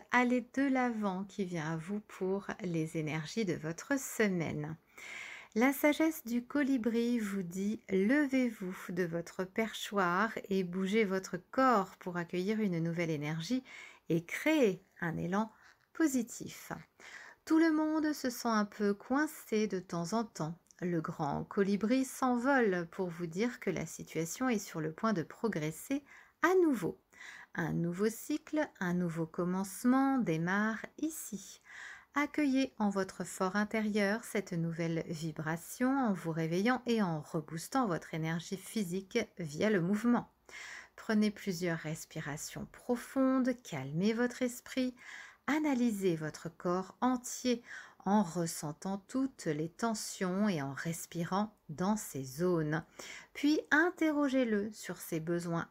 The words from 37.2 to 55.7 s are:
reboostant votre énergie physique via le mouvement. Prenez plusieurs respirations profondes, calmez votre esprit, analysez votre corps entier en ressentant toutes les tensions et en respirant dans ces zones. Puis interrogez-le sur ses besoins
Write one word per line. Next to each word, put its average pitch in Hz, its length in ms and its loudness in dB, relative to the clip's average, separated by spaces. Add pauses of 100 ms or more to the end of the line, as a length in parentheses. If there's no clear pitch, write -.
reboostant 170 680 -2
votre 165 260 -2
énergie 165 440 -2
physique 190 640 -4 (200)
via 165 300 0
le 208 100 4
mouvement. 208 500 2 (680)
Prenez 214 340 2
plusieurs 175 480 -2
respirations 151 920 -8
profondes, 262 800 2 (100)
calmez 156 480 0
votre 240 300 0
esprit, 254 520 -2 (540)
analysez 240 680 4
votre 156 320 -6
corps 185 500 -2
entier 247 640 0 (440)
en 208 140 6
ressentant 170 840 -4
toutes 262 380 -4
les 156 240 -2
tensions 208 800 0
et 165 140 2
en 139 120 -4
respirant 170 840 -2 (120)
dans 185 260 0
ces 139 280 -6
zones. 156 600 0 (480)
Puis 302 260 4 (120)
interrogez-le 285 1000 2
sur - 260 -10
ses - 220 -4
besoins 170 520 -2